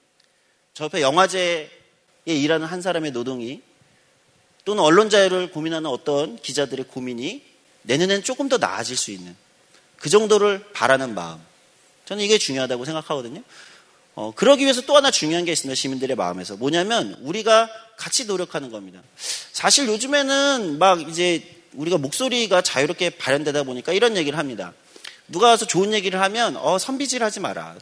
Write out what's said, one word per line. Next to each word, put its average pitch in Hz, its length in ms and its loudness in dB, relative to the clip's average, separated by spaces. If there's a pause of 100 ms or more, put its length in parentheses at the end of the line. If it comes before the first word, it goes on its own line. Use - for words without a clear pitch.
(720)
저 - 120 -10
옆에 196 180 -2
영화제에 175 640 2 (560)
일하는 156 420 0
한 180 140 -8
사람의 170 300 -2
노동이, 123 500 -6 (1040)
또는 202 180 0
언론 180 280 6
자유를 185 400 4
고민하는 160 400 -6
어떤 147 480 -2
기자들의 131 500 -4
고민이 127 540 -8 (400)
내년엔 185 400 2
조금 269 260 -4
더 254 100 2
나아질 117 380 -4
수 - 140 -6
있는 90 240 -14 (600)
그 - 120 -8
정도를 202 640 4
바라는 127 420 2
마음, 85 240 -10 (680)
저는 208 180 -4
이게 214 140 4
중요하다고 131 480 -2
생각하거든요. 151 560 -6 (720)
어, 107 200 -8
그러기 262 300 6
위해서 262 180 2
또 294 140 4
하나 277 140 6
중요한 165 340 0
게 170 80 -2
있습니다. 135 220 -4
시민들의 131 420 -4
마음에서. 90 400 -4
뭐냐면 156 640 -2
우리가 220 500 2 (260)
같이 214 300 -6
노력하는 170 440 -6
겁니다. 95 320 -16 (500)
사실 254 340 2
요즘에는 269 920 0
막 170 300 4
이제 165 480 -2 (180)
우리가 165 240 0
목소리가 220 640 0
자유롭게 170 480 0
발현되다 143 520 -2
보니까 127 300 -6
이런 214 240 2
얘기를 151 220 -2
합니다. 110 340 -6 (560)
누가 185 200 4
와서 226 160 6
좋은 196 300 0
얘기를 190 260 0
하면, 196 360 0
"어, 165 220 0
선비질 254 440 -4
하지 214 160 -2
마라." 87 440 -8